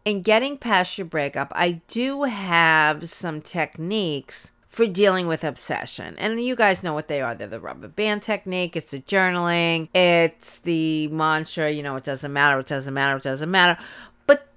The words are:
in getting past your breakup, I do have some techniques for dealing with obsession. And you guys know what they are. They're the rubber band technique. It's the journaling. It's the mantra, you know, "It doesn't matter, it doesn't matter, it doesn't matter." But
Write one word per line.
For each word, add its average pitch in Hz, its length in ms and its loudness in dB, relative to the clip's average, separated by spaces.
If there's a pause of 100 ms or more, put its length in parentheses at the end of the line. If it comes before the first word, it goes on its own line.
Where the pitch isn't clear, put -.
in 202 180 -2
getting 240 360 2
past 190 400 0
your 190 80 -8
breakup, 143 480 -4
I 175 340 0
do 269 360 -4
have 170 840 2
some 156 340 -8
techniques 165 1080 -6 (200)
for 233 160 2
dealing 185 420 2
with 160 160 -2
obsession. - 760 -8
And 226 240 -4
you 247 140 -4
guys 196 260 2
know 170 120 -4
what 151 120 -6
they 147 140 -2
are. 120 160 -4
They're 104 100 -10
the 104 140 -12
rubber 71 260 -14
band 208 380 -2
technique. 185 500 -4
It's 160 160 -8
the 139 100 -10
journaling. 170 920 0
It's 170 720 4
the 160 440 0
mantra, 156 640 0
you 147 140 -4
know, 139 120 -6
"It 135 80 -10
doesn't 143 280 -8
matter, 143 260 4
it 131 80 -6
doesn't 135 260 -6
matter, 139 260 0
it 135 40 -10
doesn't 143 280 -4
matter." 180 300 4 (460)
But 285 300 4